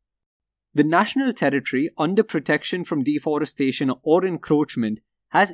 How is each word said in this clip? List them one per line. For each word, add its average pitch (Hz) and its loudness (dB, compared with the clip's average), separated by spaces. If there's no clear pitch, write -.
The 147 4
national 214 2
territory 139 0
under 185 2
protection 160 -2
from 151 -4
deforestation 143 -2
or 175 2
encroachment 147 -2
has 190 2